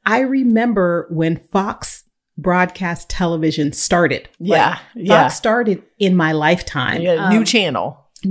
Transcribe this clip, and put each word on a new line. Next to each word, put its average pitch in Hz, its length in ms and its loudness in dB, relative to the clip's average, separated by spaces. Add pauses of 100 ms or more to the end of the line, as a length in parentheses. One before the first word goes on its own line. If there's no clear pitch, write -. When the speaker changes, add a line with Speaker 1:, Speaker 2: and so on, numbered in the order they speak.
Speaker 1:
I 226 140 2
remember 226 880 0
when 160 260 0
Fox - 680 -4 (320)
broadcast 180 760 -2
television 160 600 -2
started. 170 540 0 (120)
Like, 175 180 2
Speaker 2:
Yeah, 165 180 2
Speaker 1:
Fox - 80 -18 (120)
Speaker 2:
yeah. 190 320 4
Speaker 1:
started 220 560 -2 (160)
in 190 160 2
my 160 160 2
lifetime. 156 680 0
Speaker 2:
You 175 140 0
got 190 120 -2
a - 20 2
new 214 100 4
Speaker 1:
Um, 220 60 0
Speaker 2:
channel. 147 580 -2 (280)